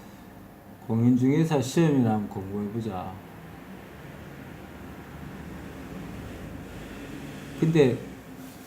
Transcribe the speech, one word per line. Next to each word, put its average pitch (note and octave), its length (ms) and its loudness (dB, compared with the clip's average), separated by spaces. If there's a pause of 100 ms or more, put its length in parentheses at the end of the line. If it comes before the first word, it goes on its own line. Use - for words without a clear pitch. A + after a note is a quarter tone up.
(880)
공인중개사 C3 760 6
시험이나 C3 540 6
한번 G2+ 140 0
공부해보자. G2+ 840 -4 (4000)
근데 D3+ 380 8 (680)